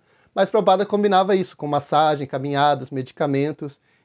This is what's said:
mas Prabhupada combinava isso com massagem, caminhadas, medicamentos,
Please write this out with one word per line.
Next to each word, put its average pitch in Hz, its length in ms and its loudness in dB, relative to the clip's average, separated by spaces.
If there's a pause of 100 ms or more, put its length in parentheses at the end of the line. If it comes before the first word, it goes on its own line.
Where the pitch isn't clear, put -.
(340)
mas 190 160 0
Prabhupada 196 360 2
combinava 202 500 2
isso 190 220 -4
com 151 100 -8
massagem, 147 580 0
caminhadas, 139 640 -2
medicamentos, 143 880 -4 (260)